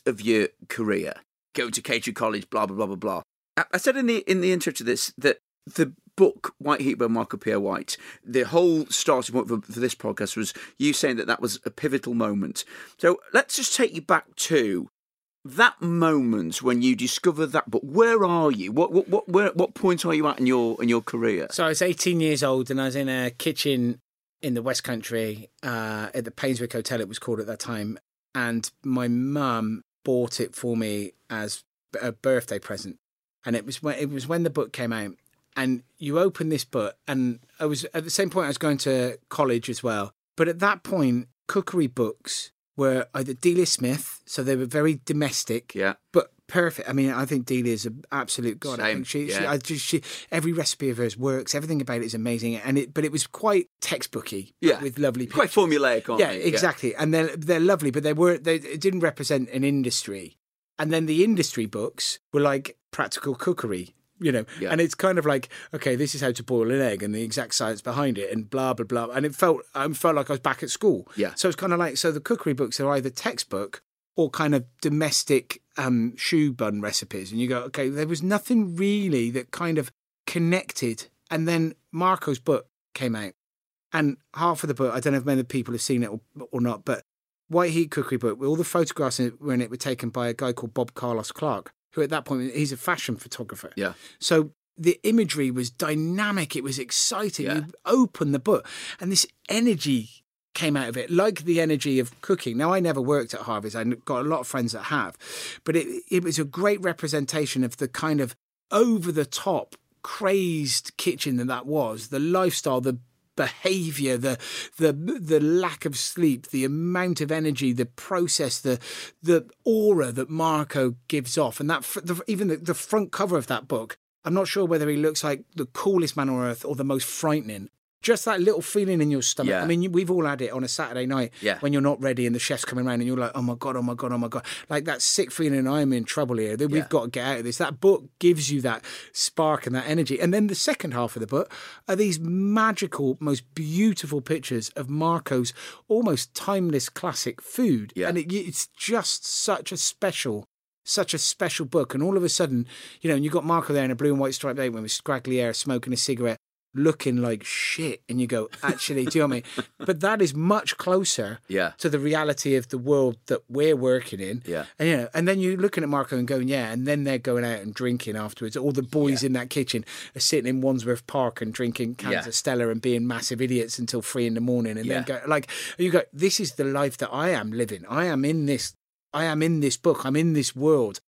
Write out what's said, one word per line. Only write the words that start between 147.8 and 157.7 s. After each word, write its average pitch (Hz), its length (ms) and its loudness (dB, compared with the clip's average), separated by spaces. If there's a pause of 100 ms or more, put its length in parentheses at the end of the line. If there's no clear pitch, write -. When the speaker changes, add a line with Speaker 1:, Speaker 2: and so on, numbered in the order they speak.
Speaker 1:
Yeah. 175 140 0
Speaker 2:
And 175 100 0
it, 160 120 -4
it's 185 360 -4
just - 580 -4
such - 460 -2
a 175 60 -6
special, - 680 -2 (380)
such - 320 0
a - 20 -2
special - 480 -2
book. 147 300 0
And 139 80 0
all 196 140 2
of 180 60 2
a 170 60 2
sudden, 127 380 0 (340)
you 160 80 0
know, 151 60 4
and 139 80 0
you've 151 100 0
got 160 120 2
Marco 165 280 2
there 139 120 2
in 127 40 0
a 127 60 -2
blue 143 160 2
and 139 80 2
white 135 160 0
striped 135 240 -4
apron 113 240 -2
with 107 80 -6
scraggly 131 460 -2
hair, 117 160 2
smoking 127 380 -2
a 123 60 0
cigarette, 120 400 0 (400)
looking 143 380 2
like 117 260 0
shit. - 680 -4